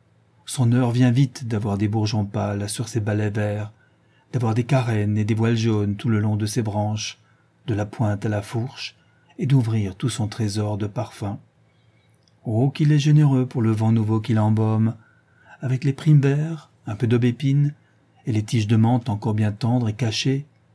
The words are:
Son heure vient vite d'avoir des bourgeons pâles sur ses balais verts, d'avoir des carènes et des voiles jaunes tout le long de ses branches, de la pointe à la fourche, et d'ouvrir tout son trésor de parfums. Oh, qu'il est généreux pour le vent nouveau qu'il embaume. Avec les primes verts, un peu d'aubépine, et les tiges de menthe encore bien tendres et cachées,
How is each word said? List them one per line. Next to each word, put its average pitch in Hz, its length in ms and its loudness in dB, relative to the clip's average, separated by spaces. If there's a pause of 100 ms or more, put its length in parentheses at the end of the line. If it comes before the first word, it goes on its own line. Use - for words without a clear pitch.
(460)
Son 120 260 2
heure 123 180 2
vient 123 200 4
vite 127 360 0
d'avoir 104 320 -4
des 104 100 0
bourgeons 107 360 -2
pâles 101 440 -4
sur - 200 -8
ses 113 120 -4
balais 104 300 -2
verts, 104 420 -4 (600)
d'avoir 113 220 -2
des 120 100 0
carènes 107 540 0
et 107 60 0
des 110 100 0
voiles 113 220 2
jaunes 104 400 0
tout 117 120 -4
le 107 120 2
long 107 160 0
de 107 100 -2
ses 117 160 -2
branches, 107 560 -4 (480)
de 117 80 -2
la 104 120 -2
pointe 104 400 -4
à - 20 -2
la 104 140 -2
fourche, - 540 -8 (420)
et - 80 -2
d'ouvrir 110 500 2
tout 131 120 -4
son 107 200 -4
trésor 104 500 -4
de 107 80 -4
parfums. 104 520 -8 (1040)
Oh, 113 260 2
qu'il 151 220 2
est 151 60 4
généreux 143 480 4
pour 127 160 -4
le 110 100 4
vent 110 200 2
nouveau 110 280 2
qu'il 110 180 0
embaume. 110 560 2 (680)
Avec 127 240 -2
les 139 80 2
primes 151 280 4
verts, 151 500 -2 (160)
un 110 100 -6
peu 120 100 -2
d'aubépine, 135 680 0 (520)
et - 60 -2
les 107 100 0
tiges 104 260 -2
de 117 80 2
menthe 117 320 2
encore 107 260 -4
bien 107 180 0
tendres 117 360 -2
et 107 60 -4
cachées, 135 520 -4 (280)